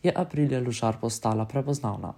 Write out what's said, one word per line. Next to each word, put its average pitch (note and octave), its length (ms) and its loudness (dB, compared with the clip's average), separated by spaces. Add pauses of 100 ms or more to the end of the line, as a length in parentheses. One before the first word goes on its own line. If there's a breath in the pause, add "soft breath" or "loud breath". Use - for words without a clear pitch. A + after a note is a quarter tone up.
je F3 120 4
Aprilia D3 440 2
Lužar A#2 420 0
postala A2 440 0
prepoznavna. C3+ 720 -2